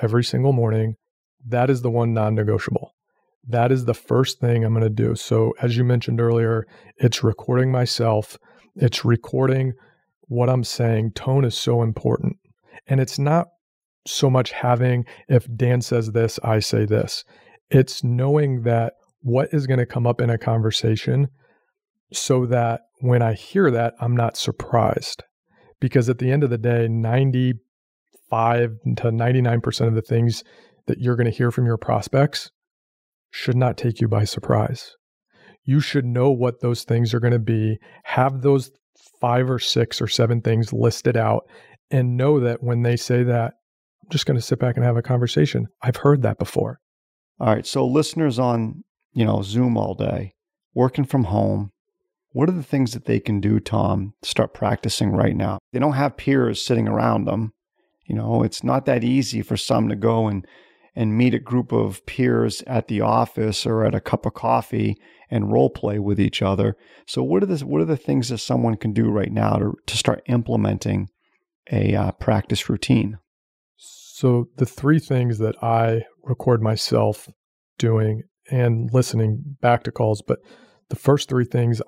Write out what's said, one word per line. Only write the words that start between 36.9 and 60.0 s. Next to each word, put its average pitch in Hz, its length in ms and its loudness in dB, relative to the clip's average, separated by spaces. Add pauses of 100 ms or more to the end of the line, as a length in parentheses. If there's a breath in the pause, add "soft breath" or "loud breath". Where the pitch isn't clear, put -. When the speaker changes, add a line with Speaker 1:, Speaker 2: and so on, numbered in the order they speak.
Speaker 1:
are 120 60 0
gonna 120 180 2
be, 110 400 0 (260 loud breath)
have 131 380 0
those 139 280 2 (500)
five 127 280 2
or 127 100 0
six - 420 -2
or 113 80 -2
seven 117 320 2
things 113 320 0
listed 117 440 0
out, 110 280 0 (460 loud breath)
and 123 260 0
know 139 240 2
that 120 220 -2
when 120 200 0
they 120 140 2
say 123 260 2
that, 120 320 0 (480)
"I'm - 80 -20
just - 160 -2
gonna 131 140 2
sit - 180 -2
back 123 180 0
and 120 80 2
have 120 120 2
a 117 60 0
conversation. 120 680 0 (140)
I've 123 140 -2
heard 143 260 4
that 107 160 0
before." - 420 -4 (580)
Speaker 2:
All 113 100 -2
right, 110 180 0
so 131 200 0
listeners 147 520 0
on, 117 460 -2 (280)
you 117 120 2
know, 104 180 2
Zoom 117 340 0
all 101 180 -2
day, 98 400 -6 (400)
working 131 300 2
from 131 200 0
home, 104 460 -2 (600)
what 139 180 0
are 180 40 2
the 170 100 -4
things 131 300 -2
that 117 120 -10
they 113 160 0
can 104 200 -2
do, 104 180 2
Tom, 101 640 -2
to - 60 -12
start - 260 -2
practicing 107 560 -2
right 104 260 0
now? 98 220 -4 (140)
They 123 60 -4
don't 143 160 0
have 139 220 -2
peers 123 480 0
sitting 117 240 0
around 110 360 0
them. 107 280 -4 (540)
You 110 100 -4
know, 113 260 0
it's - 200 -4
not 127 240 0
that 120 180 0
easy 120 380 0
for 107 140 -4
some 117 320 0
to 107 80 -4
go 113 320 0